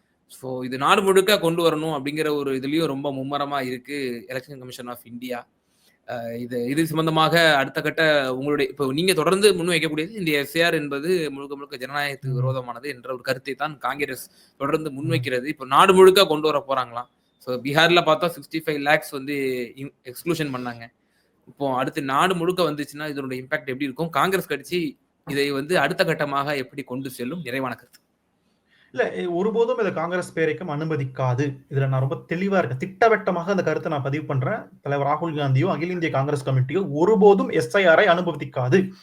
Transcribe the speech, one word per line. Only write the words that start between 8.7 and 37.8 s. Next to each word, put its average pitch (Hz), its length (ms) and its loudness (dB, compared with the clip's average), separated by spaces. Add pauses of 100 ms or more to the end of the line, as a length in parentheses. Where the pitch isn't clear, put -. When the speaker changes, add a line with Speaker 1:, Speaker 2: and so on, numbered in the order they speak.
Speaker 1:
இப்போ 135 220 -2
நீங்க 180 200 2
தொடர்ந்து 190 400 4
முன்வைக்கக்கூடியது 160 560 -2
இந்த 190 220 -4
எஸ் 143 260 -2
ஐ 170 60 4
ஆர் 170 100 2
என்பது 147 580 -2
முழுக்க 139 240 -12
முழுக்க 143 220 -14
ஜனநாயகத்துக்கு 135 560 -6
Speaker 2:
ம். - 0 -
Speaker 1:
விரோதமானது 127 560 -4
என்ற 127 240 -10
ஒரு 123 80 -10
கருத்தை 131 320 -6
தான் 143 240 -8
காங்கிரஸ் 131 520 -8 (280)
தொடர்ந்து 156 340 -2
Speaker 2:
ம். 131 40 -10
Speaker 1:
முன்வைக்கிறது. 127 500 -2
இப்போ 147 200 -8
நாடு 165 280 6
முழுக்க 185 340 10
கொண்டு 156 240 0
வர 143 160 0
போறாங்களாம். 123 400 -4 (300)
So, 127 180 -6
பீகார்ல 156 440 4
பார்த்தா 160 320 2
சிக்ஸ்டி 156 340 -10
ஃபைவ் 147 140 -4
லேக்ஸ் 151 300 2
வந்து 143 260 -6 (400)
இன்-, 135 180 -14 (100)
எக்ஸ்க்ளூஷன் 156 500 -4
பண்ணாங்க. 120 340 -8 (600)
இப்போ 139 280 -4
அடுத்து 135 260 -2
நாடு 147 340 2
முழுக்க 175 280 0
வந்துச்சுன்னா 147 460 -6
இதனுடைய 131 340 -8
இம்பாக்ட் - 20 -16
எப்படி 135 380 -6
இருக்கும்? 143 260 -4
காங்கிரஸ் 170 380 0
கட்சி 156 520 -4 (280)
இதை 143 240 0
வந்து 143 280 0
அடுத்த 160 240 2
கட்டமாக 147 520 0
எப்படி 135 280 -6
கொண்டு 135 260 -8
செல்லும்? 131 340 -8
நிறைவான 127 320 -6
கருத்து. - 240 -20 (920)
Speaker 2:
இல்ல, 240 180 -2
இ-, 180 200 -4
ஒருபோதும் 196 500 0
இதை 139 140 0
காங்கிரஸ் 170 400 -4
பேரைக்கும் 160 360 -2
அனுமதிக்காது. 139 880 -2 (120)
இதுல 135 180 0
நான் 131 120 0
ரொம்ப 139 280 -2
தெளிவா 190 300 0
இருக்கேன். 131 200 0
திட்டவட்டமாக 196 760 2
அந்த 180 120 2
கருத்தை 156 280 -2
நான் 143 100 -2
பதிவு 143 240 -4
பண்றேன். 156 340 -2 (220)
தலைவர் 139 260 -2
ராகுல் 160 280 -2
காந்தியோ, 143 340 2
அகில 170 240 -2
இந்திய 165 180 -2
காங்கிரஸ் 139 380 -2
கமிட்டியோ 135 420 0
ஒருபோதும் 196 580 6
எஸ் - 280 0
ஐ 196 80 4